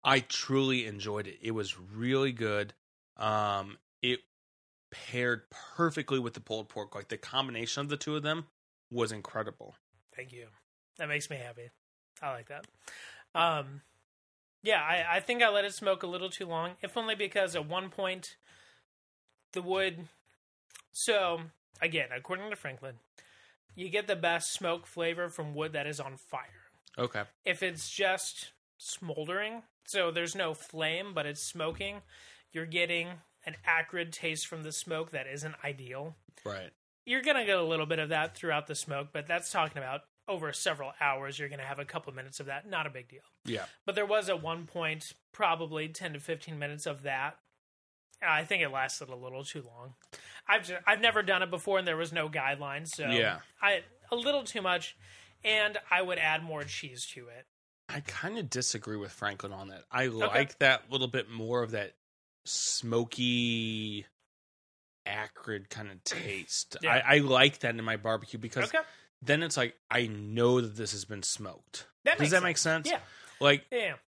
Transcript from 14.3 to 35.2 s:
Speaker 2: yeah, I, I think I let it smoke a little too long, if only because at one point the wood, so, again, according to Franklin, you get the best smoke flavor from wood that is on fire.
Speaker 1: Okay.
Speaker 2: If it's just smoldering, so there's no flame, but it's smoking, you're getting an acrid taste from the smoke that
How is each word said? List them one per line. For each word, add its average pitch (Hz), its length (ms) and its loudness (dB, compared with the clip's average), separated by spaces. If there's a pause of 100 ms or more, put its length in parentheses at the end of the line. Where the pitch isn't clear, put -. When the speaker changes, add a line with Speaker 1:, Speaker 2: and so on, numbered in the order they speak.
Speaker 2:
yeah, 208 180 6
I, 170 360 4
I 196 40 6
think 240 220 2
I 233 80 10
let 202 140 4
it 202 100 -4
smoke 196 300 2
a - 20 -4
little 180 240 -4
too 185 160 -8
long, 170 260 -2 (100)
if 190 140 -6
only 220 200 0
because 196 400 2
at 151 100 0
one 180 240 -4
point 185 460 -4 (1160)
the 185 80 -2
wood, 180 440 0 (880)
so, 185 480 2 (420)
again, 160 340 0
according 185 340 -6
to 208 60 -6
Franklin, 135 380 -10 (800)
you 180 140 -10
get 202 180 0
the 202 80 2
best 170 380 0
smoke 170 340 -2
flavor 170 420 -2
from 151 280 -8
wood 156 160 -2
that 147 160 -2
is 147 100 -6
on 135 180 -8
fire. - 540 -12 (260)
Speaker 1:
Okay. 120 260 -2 (220)
Speaker 2:
If 185 200 0
it's 170 260 -4
just - 640 -2 (260)
smoldering, 185 840 -6 (220)
so 175 280 2
there's 170 240 -2
no 170 180 0
flame, 160 580 -4
but 156 140 -2
it's 147 160 -6
smoking, 185 600 -4 (500)
you're 165 140 -4
getting 170 420 0 (380)
an 156 100 -8 (100)
acrid 165 460 0
taste 160 340 -4
from 160 160 -10
the 156 80 -8
smoke 160 400 -6
that 135 160 -6